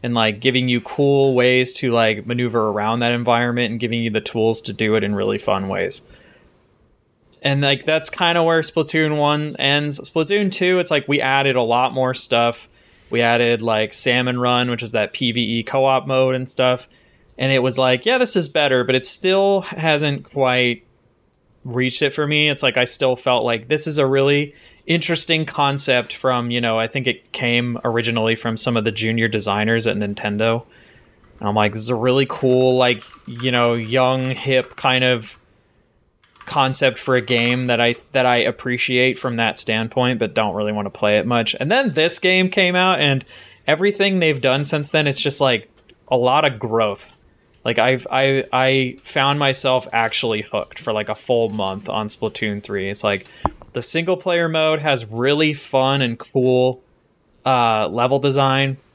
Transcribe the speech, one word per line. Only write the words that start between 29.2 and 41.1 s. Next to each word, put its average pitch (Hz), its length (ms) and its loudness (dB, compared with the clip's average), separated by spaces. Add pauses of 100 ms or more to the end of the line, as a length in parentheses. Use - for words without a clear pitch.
designers 107 580 0
at 110 100 0
Nintendo. 104 680 -2 (760)
And 107 80 -6
I'm 104 80 -2
like, 107 180 2
"This 110 80 -6
is 110 80 -4
a 127 60 0
really 127 320 2
cool, 127 500 2
like, 123 260 0 (240)
you 123 240 -6
know, 120 240 2
young, 127 560 0
hip 131 440 -2
kind 127 280 0
of 120 340 -2 (1080)
concept 131 520 0
for 127 200 0
a 123 40 2
game 123 460 0
that 120 140 2
I, 120 120 4 (200)
that 127 120 2
I 123 120 4
appreciate 123 840 0
from 123 160 -4
that 113 220 0
standpoint, 113 600 -2
but 110 160 -2
don't 107 220 0
really 104 160 -2
wanna 104 180 -4
play 104 280 0